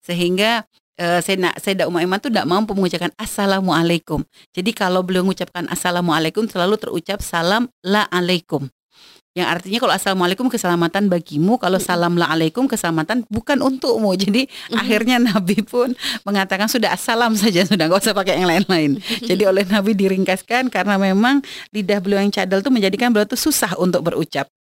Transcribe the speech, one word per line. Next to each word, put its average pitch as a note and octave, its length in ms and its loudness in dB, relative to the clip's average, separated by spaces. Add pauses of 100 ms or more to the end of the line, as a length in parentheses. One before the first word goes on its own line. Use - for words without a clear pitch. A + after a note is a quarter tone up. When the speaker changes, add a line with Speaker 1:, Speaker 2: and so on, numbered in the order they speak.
Speaker 1:
Sehingga, F#3 640 0 (320)
eh, F3 240 0
Sayyidina, F#3 400 -2
Sayyidah F#3+ 240 -2
Ummu E3+ 160 -2
Aiman F#3 160 0
tuh A#3 160 -4
tidak E3 160 0
mampu G#3 240 0
mengucapkan F3 480 -2
"Assalamualaikum." F3 1040 0 (240)
Jadi F#3+ 240 -4
kalau F#3 320 0
beliau F#3 160 0
mengucapkan F3+ 480 -4
"Assalamualaikum," F3 800 0
selalu G3 320 0
terucap - 400 -6
"Salam F#3+ 480 0 (160)
la G3+ 240 2
alaikum." F3 560 -2 (720)
Yang - 80 -2
artinya F3+ 400 -2
kalau F3+ 80 2
"Assalamualaikum" F#3+ 560 0
keselamatan F3 560 0
bagimu, F3+ 560 0
kalau F#3 160 0
Speaker 2:
Mm-mm. F#3 80 -2
Speaker 1:
"Salam F3 320 0
la D#3+ 160 2
alaikum" E3 320 2
keselamatan E3 640 -2
bukan A#3 320 -2
untukmu. B3+ 560 0
Jadi G#3 320 0
Speaker 2:
Mm-mm. - 320 -6
Speaker 1:
akhirnya A#3+ 400 2
Nabi G3+ 400 2
pun B3 320 0 (320)
mengatakan, G3 400 0
"Sudah, G#3+ 320 0
assalam A3+ 400 0
saja, F#3+ 240 2
sudah, F#3+ 240 2
nggak G3 240 2
usah G3+ 80 -2
pakai F#3 240 0
yang F3+ 80 2
lain-lain." E3 480 2 (140)
Speaker 2:
<laughs> A#3+ 180 -6
Speaker 1:
Jadi G3 160 2
oleh F#3+ 240 2
Nabi G#3 240 2
diringkaskan F#3+ 800 0
karena G3 240 0
memang G#3+ 480 2 (240)
lidah G3+ 320 -2
beliau G3 240 0
yang G3+ 80 0
cadel G3 320 0
tuh C4 80 2
menjadikan A3 400 2
beliau G#3 160 2
tuh B3 80 -4
susah B3 400 0
untuk F3+ 240 2
berucap. D#3 480 -4 (120)